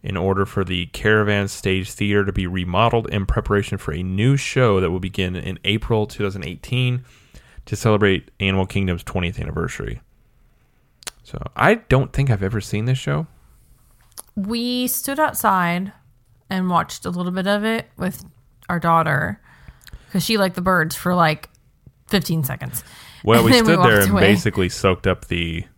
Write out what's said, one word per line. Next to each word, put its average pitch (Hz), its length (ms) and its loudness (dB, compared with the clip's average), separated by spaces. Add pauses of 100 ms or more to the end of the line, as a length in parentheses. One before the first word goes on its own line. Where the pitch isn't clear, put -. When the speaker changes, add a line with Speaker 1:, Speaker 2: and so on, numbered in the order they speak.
Speaker 1:
in 98 140 -6
order 95 280 0
for - 180 -4
the 87 240 -4
Caravan 104 600 2
Stage 98 440 -4
Theater 101 340 0
to 98 80 -4
be 92 140 -2
remodeled 95 600 0
in 98 160 -2
preparation - 520 0
for - 160 -8
a 85 100 -6
new 101 320 2
show 123 460 2
that 87 100 0
will 92 80 -2
begin 92 360 -4
in 90 280 -8
April 107 440 0
two - 160 -6
thousand 98 220 -6
eighteen 123 600 -4 (600)
to - 100 -6
celebrate 104 540 2 (100)
Animal 95 260 0
Kingdom's 92 380 -2
twentieth 87 360 -4
anniversary. - 640 -6 (1200)
So - 160 -12 (160)
I 185 200 4
don't 139 360 0
think 139 180 0
I've 98 140 0
ever 104 160 -2
seen 104 260 -4
this 131 120 0
show. 147 300 -4 (1080)
Speaker 2:
We 240 520 -4
stood 277 320 -4
outside 190 760 0 (560)
and 185 200 -2
watched 175 360 -2
a 175 40 -4
little 180 220 -4
bit 185 160 -4
of 208 160 0
it 226 320 -4
with - 300 -8 (420)
our 175 120 -2
daughter 165 600 0 (720)
'cause 180 140 0
she 220 120 2
liked 190 180 2
the 180 60 -6
birds 175 340 2
for, 180 200 -2
like, 156 340 0 (580)
fifteen 165 360 0
seconds. 127 400 -8 (400)
Speaker 1:
Well, 107 160 8
Speaker 2:
And 185 60 6
Speaker 1:
we - 60 6
Speaker 2:
then 240 140 8
we 220 80 6
Speaker 1:
stood - 120 4
there 113 120 6
Speaker 2:
walked 101 60 6
Speaker 1:
and 95 80 4
Speaker 2:
away. 98 100 4
Speaker 1:
basically 98 460 4
soaked - 400 0
up 92 200 -2
the 85 360 -4 (140)